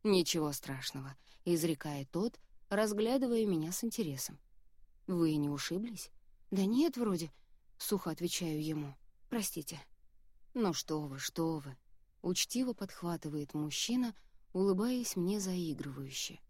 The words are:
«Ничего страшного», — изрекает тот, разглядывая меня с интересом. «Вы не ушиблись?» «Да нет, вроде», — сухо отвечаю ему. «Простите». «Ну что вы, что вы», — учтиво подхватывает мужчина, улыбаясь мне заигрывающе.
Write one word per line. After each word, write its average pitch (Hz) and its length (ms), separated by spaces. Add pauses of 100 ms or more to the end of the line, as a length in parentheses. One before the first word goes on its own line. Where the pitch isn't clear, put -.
«Ничего 170 480
страшного», — 135 640 (300)
изрекает 156 680
тот, 208 280 (300)
разглядывая 226 760
меня 170 260
с - 120
интересом. 175 560 (680)
«Вы 165 280
не 147 140
ушиблись?» 185 640 (400)
«Да 190 140
нет, 254 320
вроде», — 180 340 (460)
сухо 185 340
отвечаю 160 520
ему. 151 320 (340)
«Простите». 170 520 (720)
«Ну 208 200
что 156 280
вы, 135 160
что 160 420
вы», — 139 180 (440)
учтиво 240 520
подхватывает 160 840
мужчина, 220 580 (400)
улыбаясь 208 600
мне 190 240
заигрывающе. 143 1000 (100)